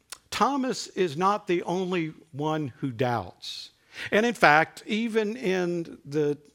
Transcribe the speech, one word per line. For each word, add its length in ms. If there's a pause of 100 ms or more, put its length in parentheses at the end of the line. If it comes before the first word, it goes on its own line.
(300)
Thomas 580
is 280
not 300
the 180
only 480 (200)
one 460
who 140
doubts. 800 (420)
And 120
in 100
fact, 520
even 500
in 680
the 340 (160)